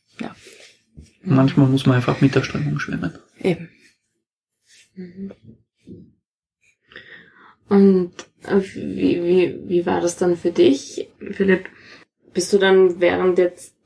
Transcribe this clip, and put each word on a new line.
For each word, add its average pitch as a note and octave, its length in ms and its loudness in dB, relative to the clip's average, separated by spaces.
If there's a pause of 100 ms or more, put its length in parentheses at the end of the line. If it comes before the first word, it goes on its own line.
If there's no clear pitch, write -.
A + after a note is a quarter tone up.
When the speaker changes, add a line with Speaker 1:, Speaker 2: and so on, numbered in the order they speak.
(200)
Speaker 1:
ja. - 140 -12 (880)
Speaker 2:
Manchmal C3+ 460 2
muss C3+ 180 0
man B2+ 120 4
einfach C#3 240 -2
mit C3+ 140 2
der - 80 0
Strömung - 360 -6
schwimmen. - 380 -8 (220)
Speaker 1:
Eben. E3+ 300 -4 (1300)
Speaker 3:
Mhm. F#3 360 -16 (2500)
Und, G3 420 4 (320)
äh, G3 180 -2 (140)
wie, - 480 -4
wie, F3 460 -2
wie F3 160 0
war F3+ 160 -2
das E3+ 160 -4
dann F3+ 200 0
für F3 140 -4
dich, - 580 0 (220)
Philipp? F#3+ 360 0 (640)
Bist - 180 -4
du G#3 60 4
dann F#3+ 420 4
während F3+ 380 2
jetzt - 380 -4 (100)